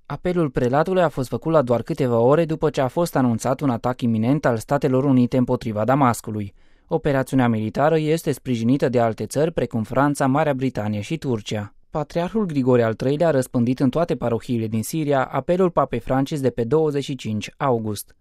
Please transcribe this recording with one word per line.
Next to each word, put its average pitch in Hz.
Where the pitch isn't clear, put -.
Apelul 170
prelatului 151
a 160
fost 135
făcut 143
la 160
doar 120
câteva 127
ore 139
după 156
ce 139
a 131
fost 170
anunțat 123
un 143
atac 123
iminent 117
al 123
Statelor 131
Unite 127
împotriva 120
Damascului. 113
Operațiunea 135
militară 117
este 156
sprijinită 127
de 120
alte 113
țări, 156
precum 120
Franța, 139
Marea 147
Britanie 107
și 160
Turcia. 107
Patriarhul 175
Grigore 127
al 113
treilea 143
a 165
răspândit 127
în 139
toate 160
parohiile 117
din 110
Siria 143
apelul 175
Papei 135
Francis 135
de 127
pe 120
douăzeci 143
și 143
cinci 107
august. 113